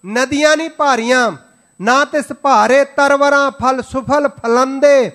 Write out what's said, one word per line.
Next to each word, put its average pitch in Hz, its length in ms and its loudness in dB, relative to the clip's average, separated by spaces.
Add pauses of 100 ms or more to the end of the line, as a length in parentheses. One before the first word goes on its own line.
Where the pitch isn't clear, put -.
ਨਦੀਆਂ 277 500 0
ਨਹੀਂ 320 140 -6
ਭਾਰੀਆਂ, 247 600 0 (480)
"ਨਾ 247 240 2
ਤਿਸ 285 280 -6
ਭਾਰੇ 254 520 2
ਤਰਵਰਾਂ 277 680 0
ਫਲ 254 320 -4
ਸੁਫਲ 269 460 -4
ਫਲੰਦੇ।" 262 880 0